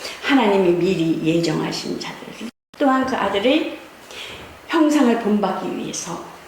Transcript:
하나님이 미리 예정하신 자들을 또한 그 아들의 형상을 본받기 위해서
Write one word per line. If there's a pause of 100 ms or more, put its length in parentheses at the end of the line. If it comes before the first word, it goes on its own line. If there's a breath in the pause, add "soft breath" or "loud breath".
(220 loud breath)
하나님이
미리
예정하신
자들을 (280)
또한
그
아들의 (920 loud breath)
형상을
본받기
위해서 (240)